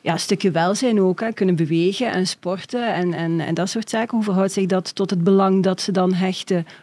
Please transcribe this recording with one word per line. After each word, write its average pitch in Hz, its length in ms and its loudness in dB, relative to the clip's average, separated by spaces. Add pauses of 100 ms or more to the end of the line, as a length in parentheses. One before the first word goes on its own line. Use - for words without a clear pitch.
ja, - 120 -4
een 160 60 -2
stukje 196 320 0
welzijn 202 500 2
ook, 185 200 2
hè, 226 120 -4
kunnen 185 240 2
bewegen 170 560 0
en 185 140 0
sporten 196 680 -4
en, 175 200 0
en, 165 260 -2
en 165 140 -2
dat 175 140 -2
soort 220 220 -6
zaken. 226 260 -2
Hoe 220 80 0
verhoudt 190 280 0
zich 190 140 0
dat 185 280 -2
tot 190 160 -2
het 175 140 0
belang 190 380 4
dat 185 180 0
ze - 120 -4
dan 185 200 2
hechten, 180 540 -2 (160)